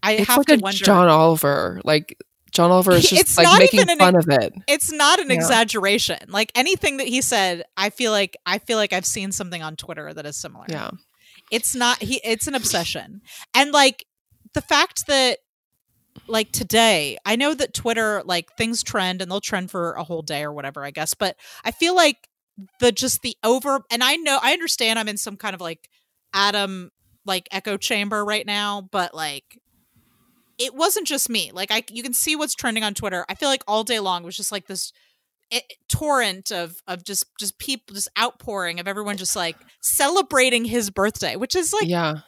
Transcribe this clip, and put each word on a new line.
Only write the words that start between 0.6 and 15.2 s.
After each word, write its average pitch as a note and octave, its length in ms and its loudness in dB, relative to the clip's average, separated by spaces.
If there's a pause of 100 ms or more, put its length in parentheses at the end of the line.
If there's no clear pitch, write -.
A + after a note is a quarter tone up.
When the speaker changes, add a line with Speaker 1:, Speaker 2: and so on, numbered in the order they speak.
Speaker 2:
John F#3 240 8
Oliver. D#3 760 4
Like, D3+ 340 0 (340)
John F3 180 4
Oliver F#3 220 6
is F3+ 160 8
Speaker 1:
He, F#3 80 4
Speaker 2:
just, F#4 60 6
Speaker 1:
it's - 160 2
Speaker 2:
like, E3+ 60 8
Speaker 1:
not F4 160 10
Speaker 2:
making C5 200 8
Speaker 1:
even G4+ 120 6
an E4 60 0
Speaker 2:
fun C#4+ 160 8
Speaker 1:
ex-, - 120 4
Speaker 2:
of D#3 60 2 (100)
it. G2 100 -4 (160)
Speaker 1:
it's C#4+ 240 0
not D4+ 260 4
an D#4+ 120 -2
Speaker 2:
Yeah. B3+ 60 2
Speaker 1:
exaggeration. G3+ 840 2 (100)
Like, G#3 260 -2
anything C#4+ 440 0
that C4+ 100 -4
he B3+ 140 0
said, F#3 420 0 (140)
I G3 100 0
feel A3 240 -2
like, G3+ 320 -2
I F#3+ 140 -2
feel - 180 -4
like G#3 160 -2
I've F#3 140 -4
seen G3 260 -6
something F3 300 -10
on D#3 120 -10
Twitter D#3 380 -14
that D3+ 140 -14
is D3 100 -12
similar. - 320 -14
Speaker 2:
Yeah. D#3 220 -8 (600)
Speaker 1:
It's A3+ 240 -4
not, A#3+ 280 0
he, A#3 200 -4
it's A3+ 240 -4
an C#4+ 80 -8
obsession. F#3 680 -4 (320)
And, C#4+ 180 4
like, C#4 320 2 (480)
the D4+ 80 -4
fact - 460 -2
that, C4 320 2 (880)